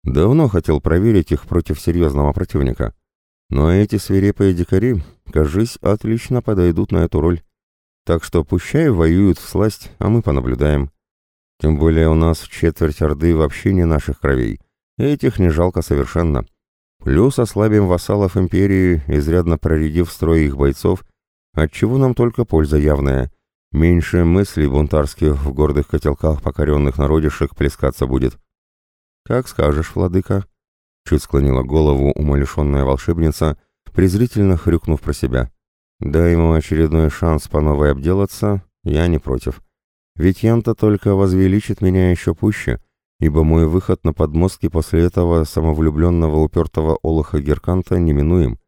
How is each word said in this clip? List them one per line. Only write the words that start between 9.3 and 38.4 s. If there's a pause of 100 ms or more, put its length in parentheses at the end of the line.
всласть,
а
мы
понаблюдаем. (720)
Тем
более
у
нас
четверть
орды
вообще
не
наших
кровей. (380)
Этих
не
жалко
совершенно. (580)
Плюс
ослабим
вассалов
империи,
изрядно
проредив
строй
их
бойцов, (500)
отчего
нам
только
польза
явная. (420)
Меньше
мыслей
бунтарских
в
гордых
котелках
покоренных
народишек
плескаться
будет». (840)
«Как
скажешь,
владыка», (600)
чуть
склонила
голову
умалишенная
волшебница, (340)
презрительно
хрюкнув
про
себя. (500)
«Дай
ему
очередной
шанс
по
новой
обделаться, (220)